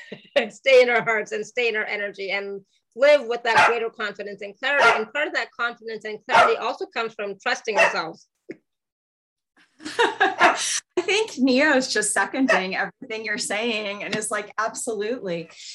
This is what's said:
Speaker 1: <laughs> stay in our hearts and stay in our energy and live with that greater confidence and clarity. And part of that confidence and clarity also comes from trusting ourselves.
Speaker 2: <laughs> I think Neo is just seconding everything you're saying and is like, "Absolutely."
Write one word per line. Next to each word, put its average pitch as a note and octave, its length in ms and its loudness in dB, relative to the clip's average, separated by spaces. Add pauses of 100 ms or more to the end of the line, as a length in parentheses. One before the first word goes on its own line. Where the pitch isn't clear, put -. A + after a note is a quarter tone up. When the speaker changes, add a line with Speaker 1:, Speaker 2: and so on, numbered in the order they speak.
(160)
Speaker 1:
<laughs> - 340 -2
stay C4 320 6
in B3 80 4
our A3+ 140 2
hearts G#3+ 280 -2
and G#3+ 140 -6
stay A#3+ 240 -2
in G#3+ 80 -2
our G#3+ 80 -2
energy G3 460 -6
and G3 300 -6 (340)
live C#4 300 6
with A#3 180 -4
that A3+ 240 4
greater A3+ 220 -2
confidence G3+ 520 -8
and G3+ 160 -14
clarity. C4+ 380 2
And A3 160 -4
part D4 160 -2
of E4 60 -6
that A#3+ 180 -4
confidence A3+ 540 -8
and G#3+ 220 -10
clarity A#3 300 4
also A#3+ 300 -6
comes A3+ 260 -6
from G3+ 280 -10
trusting A#3+ 360 -4
ourselves. F#3 500 -2 (1500)
Speaker 2:
<laughs> D#4 220 -6 (1000)
I F4+ 40 2
think F#4+ 360 -2
Neo C#4 360 4
is C4 180 2
just G#3+ 220 -2
seconding G3 640 0
everything A3 500 -8
you're G#3 120 -4
saying G#3 680 -4
and F#3+ 120 -4
is G#3+ 160 -6
like, G#3 260 -6
"Absolutely." G#3+ 920 -6 (260)